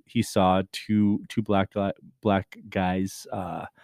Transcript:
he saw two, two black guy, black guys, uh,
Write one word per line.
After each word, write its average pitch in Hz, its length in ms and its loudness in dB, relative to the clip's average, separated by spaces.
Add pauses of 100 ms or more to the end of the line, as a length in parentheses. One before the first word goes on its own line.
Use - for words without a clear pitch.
he - 160 -2
saw 95 400 2 (120)
two, 104 560 0
two - 120 -4
black 98 320 0
guy, 98 200 -2 (280)
black 98 360 0 (120)
guys, 95 600 -2
uh, 90 340 -8 (180)